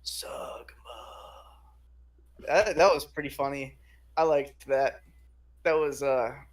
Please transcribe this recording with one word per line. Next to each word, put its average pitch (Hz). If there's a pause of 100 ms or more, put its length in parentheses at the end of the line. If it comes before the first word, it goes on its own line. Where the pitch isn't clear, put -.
Sugma. - (1800)
That, 180
that 180
was 143
pretty 147
funny. 139 (380)
I 160
liked 143
that. 135 (640)
That 165
was, 151
uh, 127 (180)